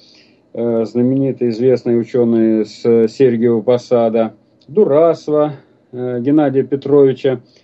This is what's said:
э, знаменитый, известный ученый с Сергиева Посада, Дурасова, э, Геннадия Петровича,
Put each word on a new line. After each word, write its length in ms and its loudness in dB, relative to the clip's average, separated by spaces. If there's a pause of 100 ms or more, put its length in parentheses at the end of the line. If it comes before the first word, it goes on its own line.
(540)
э, 320 -2
знаменитый, 640 -2
известный 500 0
ученый 640 0
с 160 -16
Сергиева 800 2
Посада, 720 0 (340)
Дурасова, 840 0 (380)
э, 300 -8
Геннадия 420 0
Петровича, 760 0 (240)